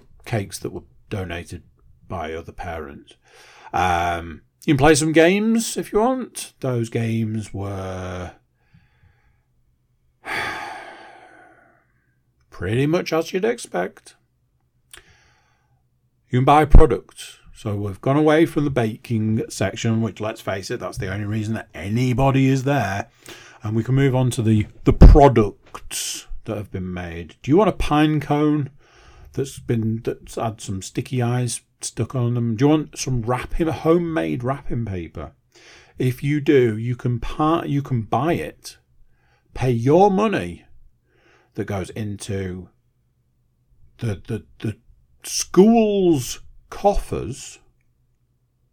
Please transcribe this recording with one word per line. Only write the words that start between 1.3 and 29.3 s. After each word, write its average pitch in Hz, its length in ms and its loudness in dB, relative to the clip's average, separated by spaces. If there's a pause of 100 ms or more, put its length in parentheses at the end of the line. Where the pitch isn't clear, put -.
by 80 240 -10
other 80 200 -12
parents. 80 640 -14 (580)
Um, 85 720 -2 (220)
you 156 100 2
can 131 40 2
play 151 160 8
some 156 180 0
games 208 640 4
if - 160 -8
you 214 80 2
want. 254 600 -4
Those 120 280 -2
games 113 640 -4
were 92 800 -10 (1900)
<sighs> - 60 -12 (2250)
pretty 113 360 -2
much 175 260 -2
as 165 200 -2
you'd 185 120 -4
expect. 214 720 -6 (2000)
You 123 120 0
can 135 40 2
buy 147 200 6
products. - 720 6 (180)
So 101 200 -6
we've 101 240 -8
gone 139 160 2
away 156 300 4
from 151 180 -2
the 143 60 -2
baking 110 800 -2
section, 113 540 -2
which, 104 180 -6
let's 107 200 -8
face 98 300 -8
it, 123 100 -8
that's 92 180 -10
the 95 140 -6
only 104 120 -6
reason 107 300 -4
that - 180 -10
anybody 127 760 0
is 135 160 0
there. 107 440 -2 (540)
And 110 120 -6
we 113 100 0
can 127 100 -2
move 135 200 2
on 127 160 0
to 120 120 -4
the, 107 240 2 (180)
the 143 80 4
products - 1300 6 (180)
that 104 140 -8
have 95 120 -12
been 92 220 -8
made. 85 500 -12
Do 127 80 -4
you 156 60 6
want 190 140 4
a - 40 0
pine 151 460 0
cone 147 500 0 (640)